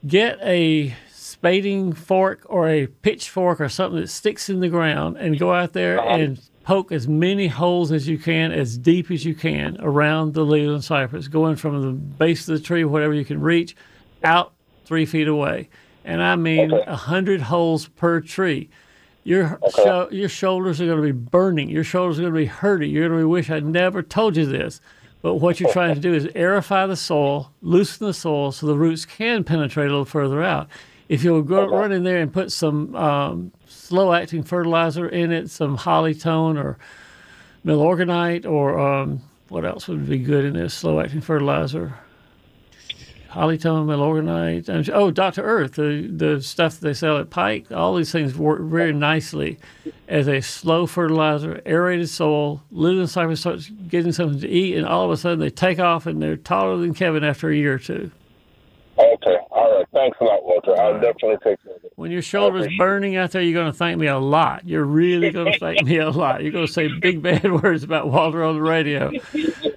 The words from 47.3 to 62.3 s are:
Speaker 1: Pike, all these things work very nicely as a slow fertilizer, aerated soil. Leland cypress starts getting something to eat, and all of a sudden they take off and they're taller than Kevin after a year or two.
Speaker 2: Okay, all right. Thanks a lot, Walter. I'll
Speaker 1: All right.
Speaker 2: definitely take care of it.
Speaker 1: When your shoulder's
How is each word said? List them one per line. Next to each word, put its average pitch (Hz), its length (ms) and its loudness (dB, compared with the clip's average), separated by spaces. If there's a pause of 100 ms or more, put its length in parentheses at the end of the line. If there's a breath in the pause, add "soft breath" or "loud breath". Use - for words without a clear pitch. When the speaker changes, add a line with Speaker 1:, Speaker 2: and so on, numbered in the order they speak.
Speaker 1:
Pike, - 400 -2
all 175 240 0
these 165 160 -2
things 147 260 -2
work 156 260 0
very 160 300 0
nicely 156 640 -2 (520 loud breath)
as 143 180 0
a 139 140 0
slow 165 440 0
fertilizer, 156 800 0
aerated 175 440 0
soil. 147 520 0 (120)
Leland 180 360 0
cypress 165 320 -2
starts 170 280 -6 (180)
getting 170 240 0
something 160 300 -2
to - 80 -8
eat, 185 280 0
and 156 80 -2
all 180 200 0
of 170 80 0
a 156 40 -2
sudden 170 220 -2
they 147 120 -2
take 180 280 -2
off 170 280 0
and 156 140 -4
they're 156 160 -2
taller 190 420 -2
than 175 140 -2
Kevin 160 300 0
after 151 280 -2
a 151 60 2
year 147 180 2
or 131 40 -4
two. - 320 -8 (880)
Speaker 2:
Okay, 110 380 6 (160)
all 110 260 4
right. 90 160 0
Thanks 131 260 2
a 120 40 2
lot, 104 200 2
Walter. 90 280 2
I'll 92 140 4
Speaker 1:
All 107 80 4
right. 104 60 -4
Speaker 2:
definitely 110 360 2
take 101 260 0
care 92 140 -18
of - 80 -20
it. - 100 -18
Speaker 1:
When 165 160 -8
your 175 120 -2
shoulder's 190 400 2